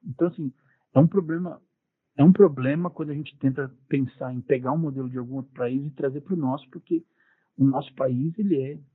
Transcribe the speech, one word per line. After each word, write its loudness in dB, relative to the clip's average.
Então, -2
assim, -6
é 6
um 8
problema, -2
é 6
um 10
problema 4
quando -8
a -6
gente -10
tenta -2
pensar -4
em -8
pegar -2
um -2
modelo -4
de -10
algum -10
outro -12
país -4
e -8
trazer -6
pro -6
nosso, -4
porque -6
o 6
nosso 0
país, -2
ele 2
é -8